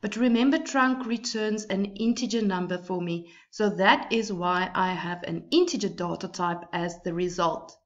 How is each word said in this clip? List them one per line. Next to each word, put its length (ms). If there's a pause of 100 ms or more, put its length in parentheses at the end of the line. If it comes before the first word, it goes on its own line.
but 140
remember 420
trunc 460
returns 600
an 320
integer 460
number 360
for 240
me. 300 (180)
So 200
that 420
is 200
why 400
I 200
have 320
an 260
integer 380
data 400
type 320 (120)
as 300
the 100
result. 720